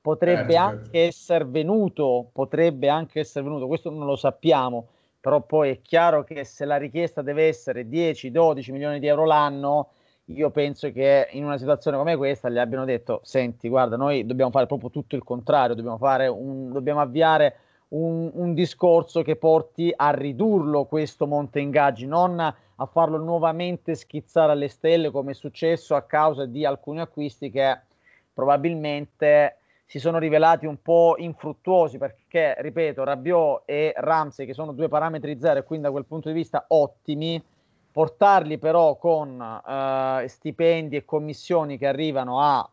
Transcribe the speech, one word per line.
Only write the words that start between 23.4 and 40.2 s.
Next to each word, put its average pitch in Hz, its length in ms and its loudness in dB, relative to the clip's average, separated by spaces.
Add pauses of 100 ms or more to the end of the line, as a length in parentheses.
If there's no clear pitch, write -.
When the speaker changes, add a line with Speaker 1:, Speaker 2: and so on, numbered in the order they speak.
Speaker 1:
schizzare 156 560 0
alle 143 160 -2
stelle 160 420 0
come 139 220 -6
è - 20 -10
successo 160 600 -4
a 139 60 0
causa 147 440 0
di 131 180 -8
alcuni 143 360 -4
acquisti 147 500 -10
che 135 300 0 (520)
probabilmente 147 1200 2 (300)
si - 120 -12
sono 165 200 -2
rivelati 156 480 4
un 147 140 -8
po' 170 380 4
infruttuosi", 160 800 -2
perché, 143 600 -2
ripeto, 147 460 -4
Rabiot 143 600 0
e 151 320 -2
Ramsey, 151 500 -2
che 131 80 -12
sono 151 180 -10
due 143 160 -4
parametri 151 520 -4
zero 147 180 2
e 135 60 -6
quindi 156 220 -6
da 143 40 0
quel 135 140 -6
punto 156 240 -10
di 156 60 -6
vista 165 340 -4
ottimi, 160 760 0 (500)
portarli 156 680 2
però 160 380 2
con, 151 440 -2
eh, 131 880 -4